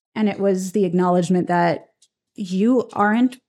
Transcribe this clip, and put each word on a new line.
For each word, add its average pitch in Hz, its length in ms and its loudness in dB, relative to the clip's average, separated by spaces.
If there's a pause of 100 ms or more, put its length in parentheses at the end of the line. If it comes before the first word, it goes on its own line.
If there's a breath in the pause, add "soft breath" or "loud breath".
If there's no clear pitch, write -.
(160)
And 214 140 0
it 196 100 -4
was 190 320 -2
the 208 140 0
acknowledgement 180 600 2
that 175 400 0 (480)
you 214 580 -2
aren't 226 440 0 (120)